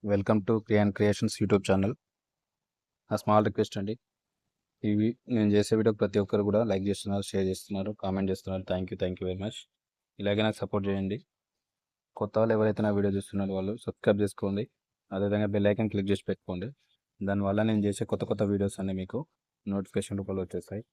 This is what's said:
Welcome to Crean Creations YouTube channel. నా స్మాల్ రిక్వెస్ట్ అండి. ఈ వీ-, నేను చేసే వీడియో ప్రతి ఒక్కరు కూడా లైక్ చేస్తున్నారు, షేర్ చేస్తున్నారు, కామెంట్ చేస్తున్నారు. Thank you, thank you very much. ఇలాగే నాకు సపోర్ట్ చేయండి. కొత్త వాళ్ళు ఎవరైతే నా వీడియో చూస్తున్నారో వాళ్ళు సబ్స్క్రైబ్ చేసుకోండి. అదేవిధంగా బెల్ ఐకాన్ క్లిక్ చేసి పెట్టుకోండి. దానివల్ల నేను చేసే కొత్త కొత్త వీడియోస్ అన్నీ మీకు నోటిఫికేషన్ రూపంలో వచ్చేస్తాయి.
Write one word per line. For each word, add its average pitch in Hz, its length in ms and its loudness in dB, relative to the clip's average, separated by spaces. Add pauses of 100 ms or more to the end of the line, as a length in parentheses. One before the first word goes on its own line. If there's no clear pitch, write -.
Welcome 101 360 2
to 113 200 0
Crean 104 300 2
Creations 104 460 0
YouTube 98 280 2
channel. 98 280 2 (1160)
నా 110 60 0
స్మాల్ 107 280 4
రిక్వెస్ట్ 104 320 0
అండి. 101 180 -6 (880)
ఈ 107 120 0
వీ-, 110 220 2 (120)
నేను 110 220 2
చేసే 104 260 4
వీడియో 110 180 4
ప్రతి 104 240 0
ఒక్కరు 104 240 2
కూడా 104 220 2
లైక్ 98 220 0
చేస్తున్నారు, 101 400 -2
షేర్ 98 200 0
చేస్తున్నారు, 98 460 -4
కామెంట్ 98 380 -2
చేస్తున్నారు. 95 320 -4
Thank 92 240 -2
you, 90 120 -8
thank 90 180 -2
you 92 100 -6
very 92 140 -4
much. 107 180 -6 (600)
ఇలాగే 101 240 0
నాకు 110 140 0
సపోర్ట్ 101 300 -2
చేయండి. 98 320 -2 (960)
కొత్త 104 220 -4
వాళ్ళు 113 160 4
ఎవరైతే 107 280 2
నా 107 80 2
వీడియో 101 220 2
చూస్తున్నారో 98 420 -4
వాళ్ళు 95 220 -4
సబ్స్క్రైబ్ - 440 0
చేసుకోండి. 101 440 -2 (460)
అదేవిధంగా 101 360 0
బెల్ 101 200 2
ఐకాన్ 104 240 2
క్లిక్ 98 200 -2
చేసి 95 140 0
పెట్టుకోండి. 92 440 -6 (520)
దానివల్ల 101 420 0
నేను 110 220 2
చేసే 104 200 0
కొత్త 101 200 -4
కొత్త 104 180 -2
వీడియోస్ 101 360 0
అన్నీ 95 160 -4
మీకు 95 260 -6 (460)
నోటిఫికేషన్ 98 520 -4
రూపంలో 95 240 -4
వచ్చేస్తాయి. 90 500 -8